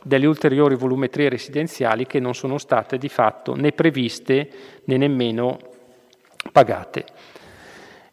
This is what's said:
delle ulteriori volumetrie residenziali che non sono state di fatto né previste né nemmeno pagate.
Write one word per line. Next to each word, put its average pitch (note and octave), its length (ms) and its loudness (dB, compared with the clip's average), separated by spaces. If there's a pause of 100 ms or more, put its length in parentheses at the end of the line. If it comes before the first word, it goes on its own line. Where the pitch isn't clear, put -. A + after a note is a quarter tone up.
delle C3+ 220 2
ulteriori D3 500 4
volumetrie C3 540 -2
residenziali B2+ 760 -4
che C#3+ 140 -2
non B2 160 -2
sono C3+ 220 -6
state B2+ 400 -2
di C3 100 -6
fatto B2+ 480 -2
né C#3+ 160 2
previste C#3 800 0 (340)
né C3 140 0
nemmeno B2+ 600 0 (920)
pagate. A#2 540 2 (1080)